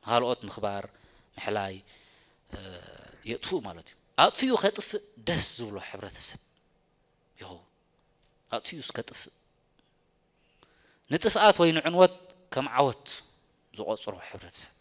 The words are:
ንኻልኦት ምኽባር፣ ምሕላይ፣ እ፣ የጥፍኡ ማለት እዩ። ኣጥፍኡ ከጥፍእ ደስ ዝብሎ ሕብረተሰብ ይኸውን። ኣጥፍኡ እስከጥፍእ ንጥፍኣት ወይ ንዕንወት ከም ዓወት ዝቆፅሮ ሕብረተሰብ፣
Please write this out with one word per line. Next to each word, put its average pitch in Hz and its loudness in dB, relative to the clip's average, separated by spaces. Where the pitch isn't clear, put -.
ንኻልኦት 120 0
ምኽባር፣ 101 -6
ምሕላይ፣ 98 -6
እ፣ 95 -14
የጥፍኡ 120 -6
ማለት 87 -14
እዩ። - -20
ኣጥፍኡ 254 4
ከጥፍእ - -2
ደስ 165 2
ዝብሎ 107 -4
ሕብረተሰብ - -8
ይኸውን። 92 -20
ኣጥፍኡ 127 -8
እስከጥፍእ - -12
ንጥፍኣት 202 6
ወይ 170 6
ንዕንወት 175 6
ከም 135 -2
ዓወት 127 2
ዝቆፅሮ 107 -8
ሕብረተሰብ፣ - -14